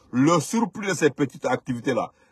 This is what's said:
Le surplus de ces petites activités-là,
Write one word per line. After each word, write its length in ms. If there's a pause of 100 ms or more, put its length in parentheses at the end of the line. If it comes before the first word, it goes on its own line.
(100)
Le 300
surplus 460
de 80
ces 160
petites 340
activités-là, 680 (200)